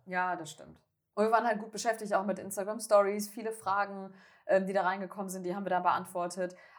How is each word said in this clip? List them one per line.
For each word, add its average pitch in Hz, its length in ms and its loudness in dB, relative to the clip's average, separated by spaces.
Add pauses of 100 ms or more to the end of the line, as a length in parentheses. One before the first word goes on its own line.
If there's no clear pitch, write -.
Ja, 180 280 -2
das 160 160 -10
stimmt. - 300 -20 (340)
Und 208 120 2
wir 220 60 2
waren 233 140 6
halt 214 120 2
gut 220 140 -10
beschäftigt, 214 420 -2
auch 190 100 2
mit 190 140 -2
Instagram-Stories, 208 920 2
viele 220 240 -8
Fragen, 196 640 -2 (320)
ähm, 190 200 4
die 190 60 -4
da 190 100 2
reingekommen 190 460 -2
sind, 185 140 -8
die 180 120 -2
haben 202 120 -6
wir 180 40 -2
da 180 100 2
beantwortet. 180 720 -2 (240)